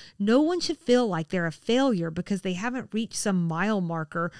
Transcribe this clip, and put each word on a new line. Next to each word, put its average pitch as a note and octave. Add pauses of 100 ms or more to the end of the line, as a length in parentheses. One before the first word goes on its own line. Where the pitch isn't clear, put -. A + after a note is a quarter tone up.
(180)
No A3
one E4+
should -
feel B3
like E3
they're F3
a D#3+
failure A3+
because F3+
they F#3
haven't A#3+
reached A3
some F#3
mile F#3+
marker E3